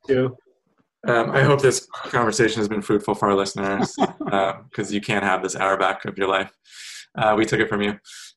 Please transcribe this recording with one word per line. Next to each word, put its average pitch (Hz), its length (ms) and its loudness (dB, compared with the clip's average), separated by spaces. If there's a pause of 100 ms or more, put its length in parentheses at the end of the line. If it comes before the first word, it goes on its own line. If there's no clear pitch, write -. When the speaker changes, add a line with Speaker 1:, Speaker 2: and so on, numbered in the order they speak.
Speaker 1:
to. 127 300 0 (680)
Speaker 2:
Um, 120 240 2
I 135 120 4
hope 139 180 4
this 127 320 2
conversation 113 640 0
has 104 80 0
been 104 140 -2
fruitful 104 340 0
for 107 140 0
our 101 60 4
listeners, 98 640 -2
Speaker 1:
<laughs> - 340 -2
Speaker 2:
uh, 196 220 0 (200)
'cause - 180 -6
you 101 80 -2
can't 104 240 -2
have 92 180 2
this 92 140 -4
hour 95 220 0
back 95 260 0
of - 140 -10
your 95 100 0
life. 95 240 0 (680)
Uh, 107 200 2
we 110 80 4
took 110 160 0
it 107 80 0
from 104 120 -2
you. 101 160 -2 (400)